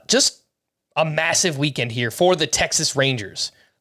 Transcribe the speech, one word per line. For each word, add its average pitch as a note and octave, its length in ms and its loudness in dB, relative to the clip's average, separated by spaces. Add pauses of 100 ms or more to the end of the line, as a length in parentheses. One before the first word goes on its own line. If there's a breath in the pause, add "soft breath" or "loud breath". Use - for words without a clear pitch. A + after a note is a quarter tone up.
just - 360 0 (520)
a D3+ 80 4
massive D#3+ 540 0
weekend C3+ 340 -2
here A#2+ 180 -2
for F3+ 260 4
the D#3 100 0
Texas - 500 -2
Rangers, B2+ 560 -2 (280 soft breath)